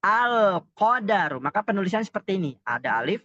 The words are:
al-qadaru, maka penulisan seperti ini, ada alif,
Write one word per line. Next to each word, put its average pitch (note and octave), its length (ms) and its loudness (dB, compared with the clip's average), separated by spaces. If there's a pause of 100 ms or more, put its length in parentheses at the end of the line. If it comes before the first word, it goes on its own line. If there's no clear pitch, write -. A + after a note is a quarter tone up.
al-qadaru, G#3 1400 2
maka D3+ 240 -2
penulisan G3+ 400 -2
seperti G3+ 340 -4
ini, D#3+ 140 -2 (120)
ada A#2+ 380 -2
alif, E3+ 220 -4